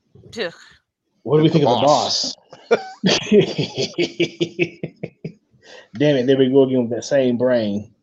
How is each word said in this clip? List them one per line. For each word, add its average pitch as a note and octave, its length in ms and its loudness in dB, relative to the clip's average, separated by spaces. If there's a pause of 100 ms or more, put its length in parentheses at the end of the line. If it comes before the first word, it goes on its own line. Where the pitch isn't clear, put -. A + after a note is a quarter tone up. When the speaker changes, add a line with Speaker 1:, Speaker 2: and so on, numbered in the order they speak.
(360)
Speaker 1:
Ugh. F#3+ 160 -8 (680)
Speaker 2:
What C#3 160 2
do D#3 60 4
we D#3+ 40 4
Speaker 3:
The D#3+ 60 2
Speaker 2:
think C#3+ 100 2
Speaker 3:
boss. A#2+ 720 0
Speaker 2:
of - 60 -20 (280)
the A3+ 80 2
boss? - 40 -10 (240)
<laughs> - 1800 -2 (1120)
Damn C#3+ 200 2
it! B2 100 0
There C3+ 100 4
we C3+ 140 2
go C3+ 140 6
again C3 180 0
with A2+ 80 -4
that A2+ 140 -6
same C3 340 0
brain. A2 640 -2